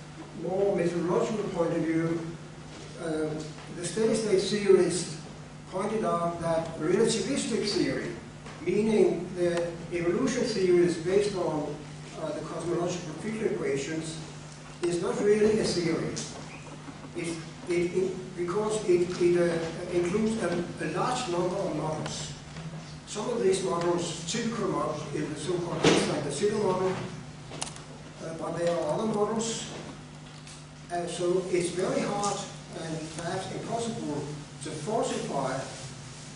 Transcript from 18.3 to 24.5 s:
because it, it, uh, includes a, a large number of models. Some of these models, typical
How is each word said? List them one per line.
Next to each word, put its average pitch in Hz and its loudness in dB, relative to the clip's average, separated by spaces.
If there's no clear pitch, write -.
because 208 0
it, 175 6
it, 175 6
uh, 170 4
includes 185 2
a, 170 0
a 156 -2
large - 0
number 180 0
of 180 0
models. 151 -4
Some 214 -4
of 180 0
these 190 4
models, 170 0
typical 214 0